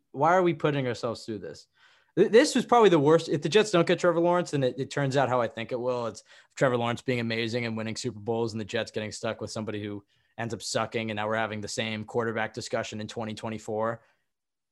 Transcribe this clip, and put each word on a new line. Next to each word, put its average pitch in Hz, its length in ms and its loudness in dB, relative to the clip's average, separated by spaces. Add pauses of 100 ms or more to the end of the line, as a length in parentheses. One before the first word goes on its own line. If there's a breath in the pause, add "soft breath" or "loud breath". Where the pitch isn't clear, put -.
(120)
why 151 220 2
are 185 80 6
we 175 120 4
putting 143 340 0
ourselves 117 380 -4
through 107 140 -6
this? 80 280 -14 (500 soft breath)
Th-, 196 140 4
this 269 240 6
was 240 100 2
probably 226 240 8
the 170 80 8
worst. 160 320 4
If 156 140 -2
the 165 60 -2
Jets 214 200 4
don't 170 160 4
get 170 140 2
Trevor 170 200 4
Lawrence, 175 340 2
and 139 100 0
it, 127 160 0
it 135 100 -6
turns 139 260 -2
out 131 140 4
how 123 120 2
I 110 60 0
think 113 240 -8
it 123 80 -4
will, 120 280 -4
it's 110 160 -10 (320 soft breath)
Trevor 127 220 2
Lawrence 117 260 -2
being 123 160 -2
amazing 117 480 -2
and 113 100 -6
winning 110 180 -6
Super 107 240 -8
Bowls 113 340 -2
and 113 60 -6
the 104 60 -6
Jets 110 240 -4
getting 107 220 -6
stuck 113 300 -6
with 104 100 -8
somebody 107 320 -6
who 101 200 -8 (360)
ends 113 160 -6
up - 80 -12
sucking, 113 480 -4
and 104 60 -4
now 107 100 -4
we're 110 80 -2
having 107 260 -2
the 101 60 -10
same 110 360 -6
quarterback 110 520 -4
discussion 110 440 -6
in 107 80 -10
twenty 110 280 -10
twenty-four. 110 680 -6 (720)